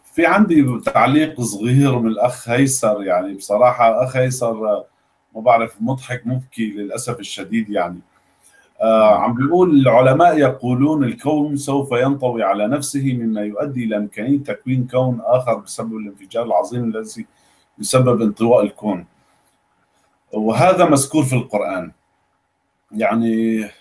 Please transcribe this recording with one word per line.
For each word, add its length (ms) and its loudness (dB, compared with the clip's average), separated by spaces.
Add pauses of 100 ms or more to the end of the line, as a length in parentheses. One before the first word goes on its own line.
في 220 -2
عندي 580 2
تعليق 560 0
صغير 580 2
من 100 0
الأخ 400 -4
هيثر، 540 0
يعني 320 -2
بصراحة 680 2
أخ 120 -6
هيثر، 520 -2
آه، 180 -2 (480)
ما 60 -12
بعرف، 400 2
مضحك 460 -6
مبكي 440 -6
للأسف 500 -8
الشديد 500 -6
يعني. 300 -4 (840)
آه، 360 6
عم 160 0
بيقول: 460 4
"العلماء 580 6
يقولون 680 0
الكون 520 -2
سوف 360 -4
ينطوي 500 0
على 240 0
نفسه، 480 -2
مما 260 -4
يؤدي 440 -6
إلى 120 -2
إمكانية 420 -2
تكوين 480 -4
كون 340 -2
آخر 340 0
بسبب 420 -10
الانفجار 480 -10
العظيم 400 -2
الذي 420 -8 (520)
يسبب 440 2
انطواء 420 2
الكون." 420 -6 (1300)
وهذا 520 2
مذكور 400 2
في 80 -4
القرآن. 600 -4 (1000)
يعني 720 0 (160)